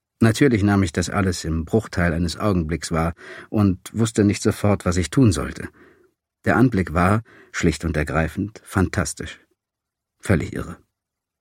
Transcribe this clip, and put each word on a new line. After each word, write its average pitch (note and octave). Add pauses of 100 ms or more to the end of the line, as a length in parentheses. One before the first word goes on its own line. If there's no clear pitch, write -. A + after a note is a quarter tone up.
(220)
Natürlich A2+
nahm G2+
ich F2
das F2+
alles F#2+
im D#2+
Bruchteil F2
eines E2
Augenblicks E2+
wahr E2 (360)
und G2
wusste A2
nicht G2+
sofort, G2+
was F2
ich F2
tun B2
sollte. C2+ (760)
Der E2+
Anblick F#2
war, F#2 (300)
schlicht -
und D#2
ergreifend, D#2+
fantastisch. - (800)
Völlig D#2+
irre. - (640)